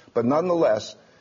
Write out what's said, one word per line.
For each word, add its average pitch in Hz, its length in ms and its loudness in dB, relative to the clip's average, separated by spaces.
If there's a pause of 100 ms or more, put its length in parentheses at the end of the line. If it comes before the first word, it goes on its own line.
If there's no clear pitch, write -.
(120)
But 117 120 0
nonetheless, 151 720 0 (240)